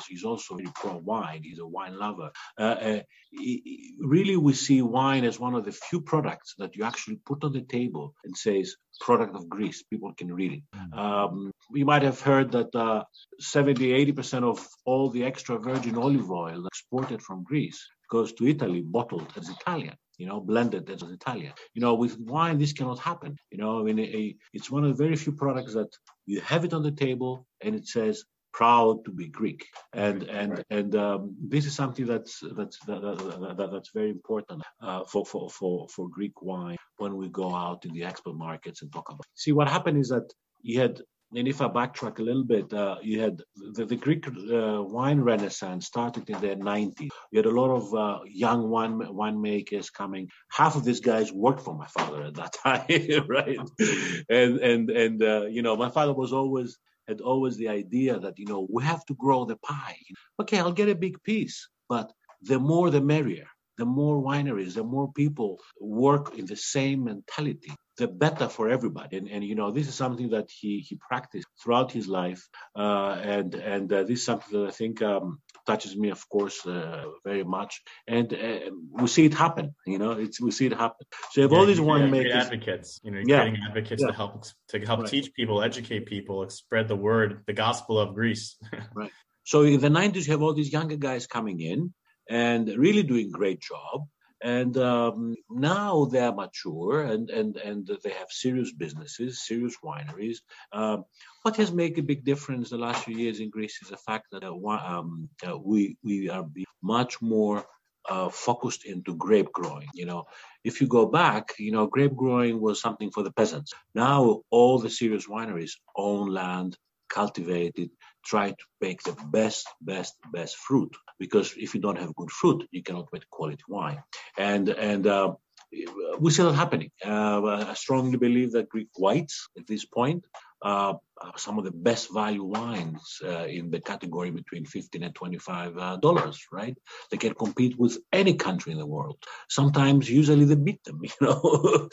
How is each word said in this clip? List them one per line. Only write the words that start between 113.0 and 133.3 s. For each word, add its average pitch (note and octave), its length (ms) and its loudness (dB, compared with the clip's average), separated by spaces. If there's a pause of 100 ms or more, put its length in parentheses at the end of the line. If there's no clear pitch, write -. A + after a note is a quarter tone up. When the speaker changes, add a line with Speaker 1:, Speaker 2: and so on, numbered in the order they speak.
Speaker 1:
for G#2+ 120 -2
the F#2+ 80 -4
peasants. - 420 0 (220)
Now B2 460 6 (100)
all B2 280 8
the A2+ 100 -2
serious G#2+ 380 -2
wineries G2+ 460 -6 (220)
own G2+ 320 0
land, F#2 500 -2 (320)
cultivate F2 680 -2
it, E2+ 140 -6 (340)
try G2+ 240 0
to F#2+ 160 -14 (160)
make F#2 220 -4
the F2 120 -6 (160)
best, A2 360 0 (140)
best, F#2+ 340 -8 (180)
best E2+ 240 -8
fruit. B2+ 360 0 (240)
Because F#2+ 380 0
if - 180 -10
you A2 60 -2
don't F#2+ 180 -2
have F2 180 -8
good E2+ 160 -10
fruit, - 400 2
you F2+ 120 -10
cannot F2+ 300 -8
make - 160 -14
quality D2+ 400 -8
wine. E2 340 -6 (340)
And, G2+ 300 0
and, G#2 400 2
uh, G2 280 2 (840)
we D#3+ 120 6
see F3 120 6
that E3 100 6
happening. D#3 380 2 (140)
Uh, G#2 640 2
I G2 60 -6
strongly B2+ 420 2
believe B2 360 4
that A2+ 160 2
Greek A2 260 -6
whites G#2+ 520 0 (100)
at F2 100 -18
this G#2+ 180 -6
point, D3 400 0 (360)
uh, G3 320 0 (280)
are - 160 -16
some - 220 -4
of G2+ 40 -2
the F#2 80 -6
best F2 420 0
value G#2+ 300 -2
wines, G2 800 -6
uh, E2+ 220 -6